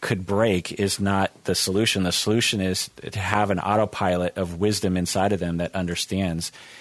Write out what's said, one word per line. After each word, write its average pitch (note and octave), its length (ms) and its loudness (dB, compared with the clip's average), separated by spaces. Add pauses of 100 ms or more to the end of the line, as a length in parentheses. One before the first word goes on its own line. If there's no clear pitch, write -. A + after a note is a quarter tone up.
could F#2 260 -2
break G2+ 460 2
is G2 280 0
not G2 300 2 (140)
the F#2 100 0
solution. G2 480 0
The F2+ 100 2
solution A2 480 2
is F#2 300 -2 (200)
to - 80 -6
have G2+ 320 2
an F#2+ 100 2
autopilot F#2+ 760 0
of F2 220 -4
wisdom G#2 380 2
inside F#2+ 360 2
of F#2 80 0
them E2+ 180 -2
that F2 160 -4
understands. F2+ 760 -2 (300)